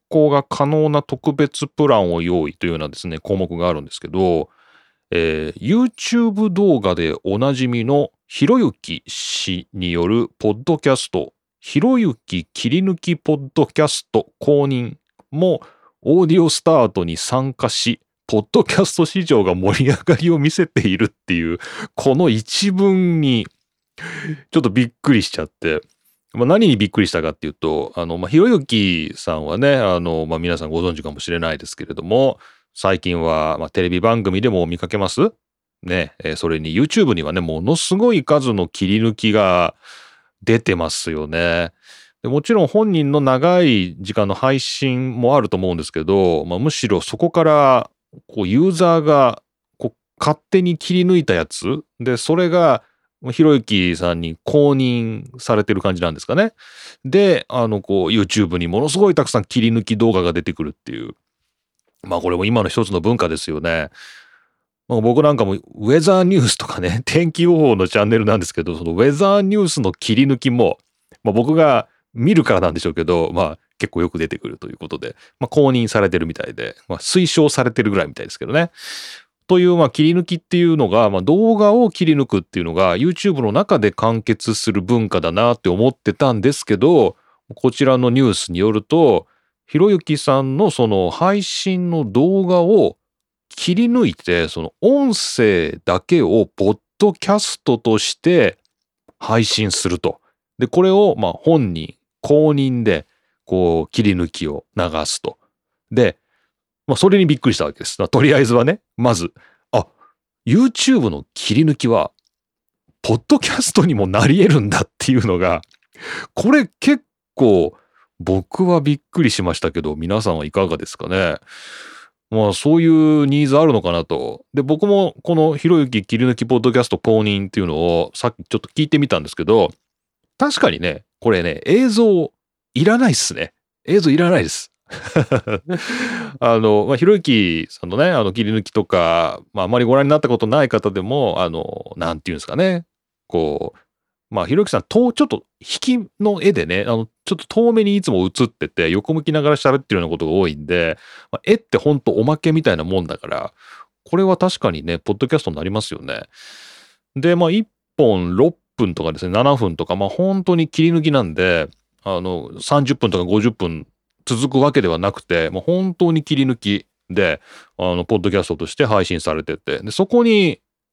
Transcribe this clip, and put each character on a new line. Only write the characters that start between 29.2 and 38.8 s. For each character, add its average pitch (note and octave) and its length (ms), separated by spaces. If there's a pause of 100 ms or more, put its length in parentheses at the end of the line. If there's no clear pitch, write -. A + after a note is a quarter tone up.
ん D#2 120
は E2 120
ね、 C#3 160
あ G2 240
の、 E2 280
ま D#2+ 100
あ、 - 20
皆 E2+ 180
さ D#2 100
ん D2+ 40
ご E2 100
存 F2 140
知 D2+ 80
か D#2 80
も C#2+ 80
し - 140
れ E2+ 80
な E2 120
い D2 60
で - 80
す - 100
け D2+ 80
れ E2 100
ど D#2 100
も、 B2 340 (360)
最 F#2+ 260
近 F2 220
は、 D#2 360
ま D#2 80
あ、 - 40
テ F#2 120
レ F2 80
ビ F2+ 100
番 A2+ 220
組 F#2+ 180
で B2 80
も F#2 180
見 E2+ 120
か F2+ 100
け A2 80
ま F#2+ 120
す？ G3+ 240 (500)
ね、 F2 360
え D#2+ 140
ー、 D2+ 40
そ E2+ 120
れ D#2+ 120
に D#2+ 140
YouTube D3 400
に E2 80
は D2+ 100
ね、 F2+ 80
も D#2+ 220
の C#3+ 140
す - 180
ご A#3 180
い E3 120
数 C3+ 280
の F#2 160
切 - 180